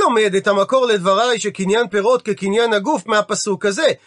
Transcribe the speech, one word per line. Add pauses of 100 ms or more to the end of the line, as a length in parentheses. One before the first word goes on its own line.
לומד
את
המקור
לדבריי
שקניין
פירות
כקניין
הגוף
מהפסוק
הזה, (200)